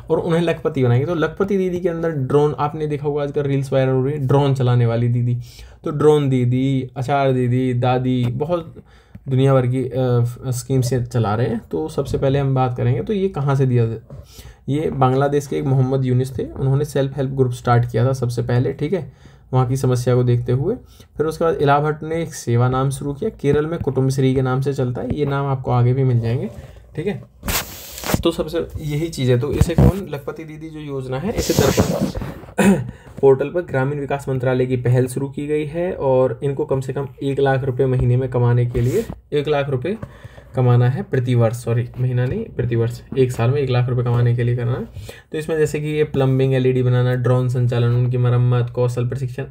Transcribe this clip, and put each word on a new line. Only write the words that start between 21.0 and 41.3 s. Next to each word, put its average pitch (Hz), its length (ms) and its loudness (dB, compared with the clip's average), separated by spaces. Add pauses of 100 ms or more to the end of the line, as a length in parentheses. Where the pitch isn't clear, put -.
फिर 147 80 0
उसके 160 200 -2
बाद 165 100 2
इला 143 240 4
भट्ट 151 240 -2
ने 160 180 -4
एक 156 120 -8
सेवा 120 360 2
नाम 131 200 0
शुरू 143 240 -4
किया, 175 160 -4
केरल 147 360 0
में 165 140 -4
कुटुम्बश्री 131 560 0
के 135 60 0
नाम 131 200 0
से 139 120 -2
चलता 127 280 -2
है, 226 140 -4
ये 147 100 -2
नाम 139 200 -2
आपको 135 260 -4
आगे 123 220 4
भी 135 100 2
मिल 123 160 2
जाएंगे, 127 300 -2 (460)
ठीक - 120 -6
है। 156 160 -4 (1000)
तो 165 80 2
सबसे 160 360 -4 (140)
यही 151 280 -4
चीज़ 131 220 0
है। 120 80 4
तो 143 120 -4
इसे - 220 2
कौन, 180 360 4
लखपति 151 340 -10
दीदी 156 260 -14
जो 156 100 -14
योजना 135 400 -8
है, 196 120 -4
इसे 247 220 0
दर्पण - 520 2 (560)
<coughs> 160 600 -2
पोर्टल 135 280 6
पर 175 120 -4
ग्रामीण 143 380 -2
विकास 139 300 -6
मंत्रालय 131 360 0
की 127 120 0
पहल 123 300 2
शुरू 139 220 -6
की 147 180 -8
गई 151 180 0
है 170 280 -4
और 131 500 2
इनको 143 220 -2
कम 135 160 0
से 135 120 -6
कम 139 140 -4 (160)
एक 139 160 -2
लाख 135 240 2
रुपये 135 220 0
महीने 127 320 2
में 127 120 -2
कमाने 120 360 2
के 120 160 -2
लिए, 165 240 0 (280)
एक 147 140 0
लाख 143 220 0
रुपये 147 280 -4 (580)
कमाना 123 340 4
है 180 140 -2
प्रति 127 320 -2